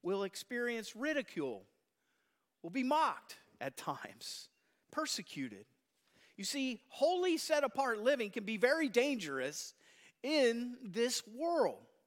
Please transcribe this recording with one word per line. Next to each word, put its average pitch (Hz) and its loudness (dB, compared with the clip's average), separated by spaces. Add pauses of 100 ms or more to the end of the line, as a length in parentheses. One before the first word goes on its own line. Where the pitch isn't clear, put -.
We'll 196 0
experience 233 -4
ridicule. 196 -2 (960)
We'll 170 -10
be 247 -2
mocked 277 0 (220)
at 135 -6
times, - -8 (420)
persecuted. 131 -6 (720)
You 202 -8
see, 262 -4
holy, 349 2
set-apart 269 0
living 240 4
can 214 -6
be 214 -4
very 277 4
dangerous 175 0 (480)
in 247 2
this 233 0
world. 262 0 (240)